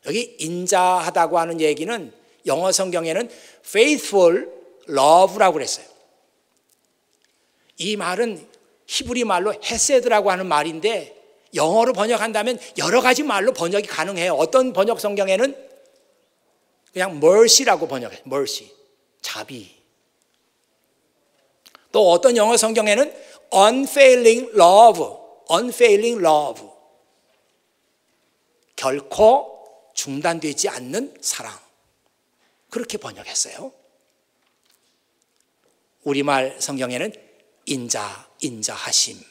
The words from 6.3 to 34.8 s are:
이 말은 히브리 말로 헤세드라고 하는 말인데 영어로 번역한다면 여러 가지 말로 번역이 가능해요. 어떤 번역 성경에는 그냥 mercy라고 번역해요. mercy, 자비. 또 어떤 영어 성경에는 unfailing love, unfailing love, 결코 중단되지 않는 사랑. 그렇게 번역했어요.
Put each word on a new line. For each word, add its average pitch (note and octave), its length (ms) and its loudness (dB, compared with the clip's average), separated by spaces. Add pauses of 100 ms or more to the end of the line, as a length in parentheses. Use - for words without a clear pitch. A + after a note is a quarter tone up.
이 G#3 220 -8
말은 F#3 500 -6 (380)
히브리 A#3+ 400 -6
말로 G3 360 -2
헤세드라고 A#3 720 0
하는 F#3 160 -4
말인데 D#3+ 640 -4 (420)
영어로 G#3 360 2
번역한다면 G#3+ 680 -2 (200)
여러 F#3+ 240 0
가지 B3 200 2
말로 A3+ 300 0
번역이 F#3 380 -4
가능해요. F3 460 -4
어떤 C4 360 2
번역 G#3+ 300 0
성경에는 G3+ 680 -2 (1300)
그냥 F3+ 240 -6
mercy라고 G3 720 4
번역해요. B2 360 -10
mercy, C3+ 460 -6 (500)
자비. - 540 -16 (2250)
또 D4 200 4
어떤 C4 260 4
영어 A3 200 4
성경에는 A3 560 0 (400)
unfailing B3 1000 4
love, F#3+ 500 8 (480)
unfailing A3+ 680 2
love, D3+ 440 0 (2000)
결코 G#3 840 0 (380)
중단되지 D3+ 760 -6
않는 C3 520 -10
사랑. - 360 -10 (1120)
그렇게 - 280 -10
번역했어요. - 760 -12 (2250)